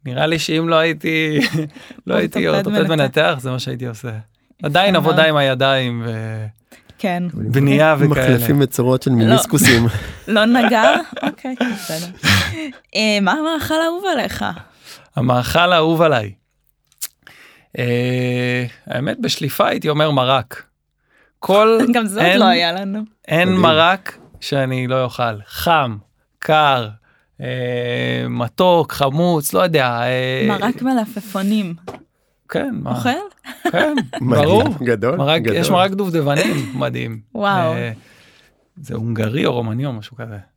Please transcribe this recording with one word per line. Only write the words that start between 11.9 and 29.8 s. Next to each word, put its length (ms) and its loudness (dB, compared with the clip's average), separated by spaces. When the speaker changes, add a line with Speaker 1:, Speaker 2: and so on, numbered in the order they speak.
Speaker 2:
אה, 260 2
מה 100 2
המאכל 500 -2
האהוב 220 -2
עליך? 320 -4
Speaker 1:
המאכל 580 2
האהוב 280 4
עליי. 300 2
אה, 880 -2
האמת, 320 -4
בשליפה 480 -2
הייתי 220 -2
אומר 220 2
מרק. 520 0
כל, 400 4
Speaker 2:
<laughs> 140 2
גם 120 0
זאת 160 -4
Speaker 1:
אין, 180 4
Speaker 2:
לא 60 6
היה 260 2
לנו. 280 -6
Speaker 1:
אין 200 2
Speaker 3:
מדהים. 140 2
Speaker 1:
מרק 560 2
שאני 480 -2
לא 160 0
אוכל. 440 -4
חם, 500 0
קר, 500 2
אה, 60 -8
מתוק, 600 0
חמוץ, 640 0
לא 60 2
יודע, 260 2